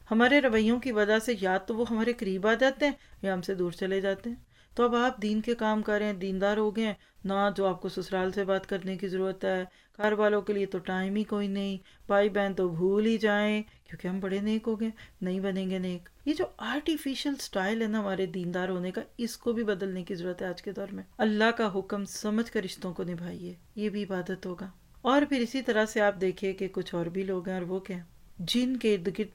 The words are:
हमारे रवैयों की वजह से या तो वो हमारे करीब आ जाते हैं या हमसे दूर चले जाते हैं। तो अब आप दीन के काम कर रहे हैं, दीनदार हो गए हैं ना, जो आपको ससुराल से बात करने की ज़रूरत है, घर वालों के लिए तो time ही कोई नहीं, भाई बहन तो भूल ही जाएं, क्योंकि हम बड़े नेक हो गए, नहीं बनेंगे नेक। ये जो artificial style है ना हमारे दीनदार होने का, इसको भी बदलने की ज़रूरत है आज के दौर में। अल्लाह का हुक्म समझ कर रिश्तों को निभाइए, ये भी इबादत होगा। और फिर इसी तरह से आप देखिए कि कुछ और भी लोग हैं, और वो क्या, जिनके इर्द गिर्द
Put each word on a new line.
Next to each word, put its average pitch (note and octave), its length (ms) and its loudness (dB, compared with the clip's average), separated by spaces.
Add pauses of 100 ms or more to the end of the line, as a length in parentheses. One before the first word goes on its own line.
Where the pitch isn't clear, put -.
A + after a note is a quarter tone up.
हमारे B3 300 8
रवैयों A#3 400 4
की B3+ 120 -4
वजह G#3 280 4
से A#3+ 140 0
या F#3 240 2
तो G3 160 -4
वो A3+ 100 0
हमारे A3+ 300 0
करीब F#3+ 340 0
आ A3+ 60 6
जाते C4+ 320 4
हैं C#4 120 2 (260)
या G3 100 0
हमसे F#3 220 -2
दूर F3 180 0
चले F#3+ 280 0
जाते G3 280 -2
हैं। A#3+ 160 -10 (320)
तो A#3+ 60 4
अब A#3+ 120 4
आप A#3+ 240 2
दीन G#3+ 220 0
के A#3+ 120 0
काम A3 280 0
कर G#3 180 2
रहे G#3 80 0
हैं, G3+ 120 -4
दीनदार G3 380 0
हो G#3+ 140 2
गए G#3+ 100 -2
हैं G#3 160 -2 (280)
ना, G3 240 2
जो G3 160 0
आपको F3+ 240 -2
ससुराल F#3 420 -2
से G3+ 140 0
बात F#3+ 200 0
करने F#3 320 -4
की G3 100 -4
ज़रूरत F#3+ 360 -2
है, F#3 240 0 (320)
घर G#3+ 140 2
वालों G#3 280 4
के G#3 120 -2
लिए G3+ 120 0
तो F#3+ 140 -4
time F#3 360 -2
ही G#3+ 80 0
कोई G3+ 240 -2
नहीं, G3 320 -4 (300)
भाई G3+ 200 6
बहन G3 240 0
तो F3+ 160 2
भूल F#3+ 360 2
ही A3+ 120 4
जाएं, G#3+ 460 2
क्योंकि - 440 -12
हम F#3 140 -4
बड़े F#3+ 200 -2
नेक G#3+ 240 0
हो A3+ 100 0
गए, A3 160 -2 (320)
नहीं F#3 180 -2
बनेंगे F#3+ 380 -2
नेक। F3+ 300 -6 (180)
ये D4+ 60 2
जो F4 260 -4
artificial C#4 760 -2
style G#3 460 -2
है A3+ 60 0
ना G#3+ 120 0
हमारे F#3+ 280 -2
दीनदार F3+ 420 -2
होने F#3 220 -2
का, - 100 -6 (180)
इसको A#3 340 -2
भी A3+ 100 -2
बदलने F#3+ 400 -2
की F#3+ 120 -8
ज़रूरत F3+ 260 -6
है F#3 80 -4
आज F3 120 -8
के G3+ 100 -10
दौर G3 200 -8
में। F#3+ 120 -10 (160)
अल्लाह G#3+ 320 4
का A3+ 140 0
हुक्म G3 400 -4
समझ G#3+ 440 -2
कर A3 120 -2
रिश्तों F#3 320 -6
को F#3 100 -6
निभाइए, F3 540 -8 (200)
ये G#3 120 -2
भी G#3 120 -4
इबादत F#3 440 -4
होगा। F#3 280 -10 (320)
और C#4+ 200 4
फिर C#4 160 0
इसी B3 200 -2
तरह A3 240 4
से G#3+ 140 -2
आप G3+ 140 6
देखिए F#3 400 -2
कि F#3+ 140 -4
कुछ F#3 280 -6
और E3+ 140 0
भी F#3+ 140 -2
लोग F#3 260 -4
हैं, F#3 60 -2
और F#3 80 -2
वो F#3 160 -2
क्या, F3+ 260 -10 (360)
जिनके A#3+ 520 2
इर्द G3 140 0
गिर्द G3+ 280 -4